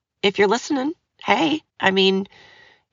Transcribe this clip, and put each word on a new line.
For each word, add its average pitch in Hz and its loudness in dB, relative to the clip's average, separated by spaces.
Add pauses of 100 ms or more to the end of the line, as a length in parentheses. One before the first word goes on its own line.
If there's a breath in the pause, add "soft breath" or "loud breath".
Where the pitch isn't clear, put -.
(220)
if 196 0
you're 202 2
listening, 262 -2 (300)
hey, 302 0 (160)
I 190 0
mean, 190 2 (640 soft breath)